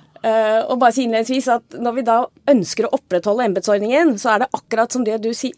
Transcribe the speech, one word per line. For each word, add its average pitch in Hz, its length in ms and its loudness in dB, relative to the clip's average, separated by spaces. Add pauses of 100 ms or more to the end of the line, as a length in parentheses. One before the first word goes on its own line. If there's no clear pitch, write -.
(240)
Eh, 220 460 2
og 254 100 -2
bare 247 140 4
si 254 120 -2
innledningsvis 233 480 0
at 233 160 -4
når 233 260 -6
vi 269 60 -4
da 233 240 2 (220)
ønsker 226 380 2
å - 80 -6
opprettholde 208 520 0
embetsordningen, 214 720 2
så 226 160 0
er 208 40 2
det 240 140 -2
akkurat 226 380 -2
som 254 120 -2
det 220 180 -2
du 226 120 -4
si-, 247 240 -8